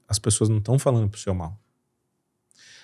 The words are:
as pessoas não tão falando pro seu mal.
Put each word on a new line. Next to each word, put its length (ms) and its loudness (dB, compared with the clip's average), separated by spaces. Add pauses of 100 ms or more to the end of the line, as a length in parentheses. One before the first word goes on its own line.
as 100 -2
pessoas 300 2
não 120 2
tão 180 2
falando 300 2
pro 120 -10
seu 140 -4
mal. 260 -8 (1200)